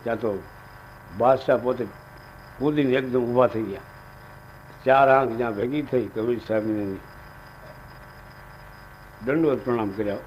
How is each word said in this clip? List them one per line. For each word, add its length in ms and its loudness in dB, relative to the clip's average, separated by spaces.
ત્યાં 160 -2
તો 240 -4
બાદશાહ 400 4
પોતે 300 -4
કૂદીને 360 2
એકદમ 260 0
ઊભા 280 4
થઈ 140 -2
ગયા. 180 -8
ચાર 240 6
આંખ 220 4
જ્યાં 240 -2
ભેગી 260 -2
થઈ 260 -2
કબીર 400 -2
સાહેબની 340 -2
એની, 180 -6
દંડવત 400 0
પ્રણામ 260 0
કર્યા. 360 -4